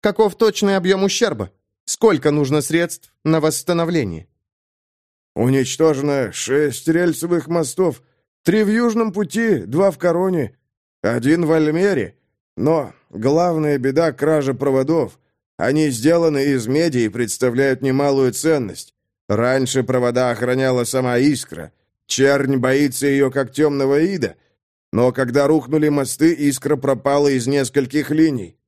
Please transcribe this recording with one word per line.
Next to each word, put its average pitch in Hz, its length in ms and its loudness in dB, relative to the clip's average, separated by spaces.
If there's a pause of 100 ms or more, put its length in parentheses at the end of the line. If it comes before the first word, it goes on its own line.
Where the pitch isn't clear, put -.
Каков 208 340 2
точный 202 400 2
объём 190 280 2
ущерба? 190 460 -2 (360)
Сколько 156 460 2
нужно 147 300 0
средств 170 520 -4 (100)
на 160 160 2
восстановление? 156 880 -2 (1080)
Уничтожено 135 1000 0
шесть 139 560 -2
рельсовых 170 580 0
мостов. 165 540 -2 (420)
Три 214 200 4
в 196 60 2
Южном 226 440 0
пути, 208 460 0
два 147 320 0
в 135 60 -12
Короне, 175 600 0 (440)
один 127 440 0
в 156 80 2
Альмере. 160 640 0 (400)
Но 139 360 -2 (160)
главная 151 680 0
беда — 135 360 0
кража 143 400 0
проводов. 135 680 0 (380)
Они 143 320 0
сделаны 147 580 2
из 127 200 -2
меди 147 300 0
и 113 120 0
представляют 123 720 -2
немалую 135 520 0
ценность. 139 600 -4 (360)
Раньше 127 540 0
провода 123 480 0
охраняла 127 520 -2
сама 127 340 -2
Искра. 123 540 -2 (360)
Чернь 139 500 2
боится 135 500 0
её, 139 240 2
как 131 220 -4
тёмного 143 480 2
ида. 165 340 -2 (560)
Но 123 200 2
когда 131 360 0
рухнули 151 420 2
мосты, 147 440 0
Искра 143 420 -2
пропала 139 520 0
из 127 200 0
нескольких 135 640 -2
линий. 147 480 0 (100)